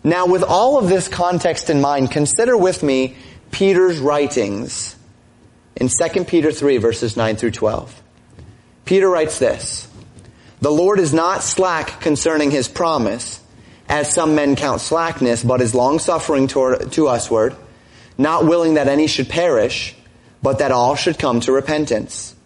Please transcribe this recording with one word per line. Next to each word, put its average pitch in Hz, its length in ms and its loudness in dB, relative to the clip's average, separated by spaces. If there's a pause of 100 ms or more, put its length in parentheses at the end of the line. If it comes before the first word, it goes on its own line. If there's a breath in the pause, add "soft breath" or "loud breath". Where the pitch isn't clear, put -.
Now, 180 200 2
with 180 160 2
all 233 360 2
of 196 100 0
this 185 200 2
context 175 640 -2
in 143 100 2
mind, 139 300 0
consider 226 460 0
with 185 260 0
me 131 340 0 (340 loud breath)
Peter's 185 480 2
writings 131 960 -2 (840)
in 127 120 0
Second 170 400 -2
Peter 156 240 2
three, 139 240 2
verses 113 400 0
nine 110 200 0
through 113 160 -2
twelve. - 500 -4 (800 loud breath)
Peter 190 240 4
writes 160 300 0
this, - 500 -4 (720 loud breath)
"The 139 100 0
Lord 185 300 2
is 156 140 0
not 170 280 0
slack 175 600 -2
concerning 151 480 0
his 139 180 -2
promise, 127 720 -4 (480 loud breath)
as 147 240 -2
some 156 220 2
men 143 220 2
count 135 260 -4
slackness, 160 600 -2
but 127 200 2
is 117 120 0
long-suffering 143 760 0
toward, 127 440 -2
to 151 160 2
usward, 117 480 0 (640 loud breath)
not 160 260 2
willing 165 300 2
that 143 140 2
any 147 180 2
should 139 240 -4
perish, 156 680 0 (460 soft breath)
but 135 160 0
that 139 120 0
all 127 260 2
should 165 220 -2
come 120 220 0
to 127 120 0
repentance. 135 840 -4 (100)